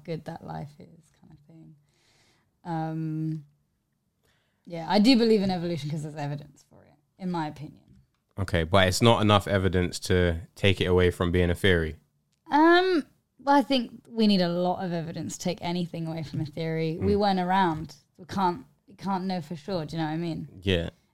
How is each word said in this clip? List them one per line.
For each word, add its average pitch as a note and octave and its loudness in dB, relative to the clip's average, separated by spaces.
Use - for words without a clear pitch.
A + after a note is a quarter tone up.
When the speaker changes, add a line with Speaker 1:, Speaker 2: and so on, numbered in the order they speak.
Speaker 1:
good D#3+ -8
that E3 -14
life D#3 -12
is, E3 -20
kind - -20
of - -20
thing. D#3+ -20
Um, D#3+ -4
yeah, E3 -10
I F#3+ 2
do B3 6
believe A3 4
in G3 0
evolution E3 -4
'cause D#3 -6
there's D3+ -10
evidence C#3+ -12
for G2 -20
it, F#2 -20
in F#3 -6
my D#3+ -4
opinion. D3 -16
Speaker 2:
Okay, F2+ -2
but F#2 4
it's F2+ 0
not A#2 6
enough G#2 4
evidence F#2 0
to F2+ 2
take G2 2
it E2+ 0
away F2+ 4
from F2 -2
being F2 2
a E2+ 2
theory. E2 2
Speaker 1:
Um, E4+ 4
well, C#4 2
I C#4 4
think B3+ -2
we A3+ 2
need G3 4
a F3 2
lot F3+ -2
of E3+ -6
evidence E3 -8
to - -12
take F3+ -4
anything E3+ -6
away D#3+ -8
from D3 -8
a D#3 -4
theory. D#3+ -4
We G3 0
Speaker 2:
Mm. G3+ 0
Speaker 1:
weren't G3 0
around. F3 0
We F#3+ -20
can't, F3+ -2
we G#3+ -20
can't F#3 -6
know F#3 -4
for F3 -12
sure. E3+ -6
Do D3+ -10
you E3 -4
know D#3 -4
what D#3 -6
I - -4
mean? D#3+ -8
Speaker 2:
Yeah. F2 0